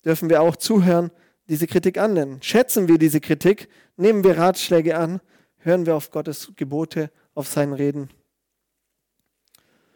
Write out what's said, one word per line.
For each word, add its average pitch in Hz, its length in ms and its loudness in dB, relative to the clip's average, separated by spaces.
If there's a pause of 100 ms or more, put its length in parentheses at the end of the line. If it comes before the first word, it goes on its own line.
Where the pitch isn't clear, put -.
dürfen 160 260 -2
wir 156 120 4
auch 165 160 2
zuhören, 175 540 2 (360)
diese 156 180 -4
Kritik 180 320 -2
annehmen. 165 440 -2
Schätzen 220 480 0
wir 165 80 6
diese 156 240 2
Kritik, 165 480 0 (260)
nehmen 202 300 2
wir 175 120 4
Ratschläge 170 600 0
an, 170 240 -4 (380)
hören 175 260 0
wir 165 100 0
auf - 160 -8
Gottes 151 460 -10
Gebote, 151 520 -6 (240)
auf 139 140 -8
sein 143 240 -2
Reden. 143 380 -6 (1900)